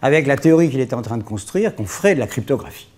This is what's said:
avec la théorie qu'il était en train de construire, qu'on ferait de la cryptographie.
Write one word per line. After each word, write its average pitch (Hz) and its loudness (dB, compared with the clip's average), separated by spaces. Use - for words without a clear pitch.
avec 143 2
la 139 4
théorie 160 4
qu'il 131 -4
était 127 -2
en 123 -4
train 113 -6
de 104 -6
construire, 180 -4
qu'on 113 -6
ferait 190 0
de 139 -2
la 104 -4
cryptographie. - -6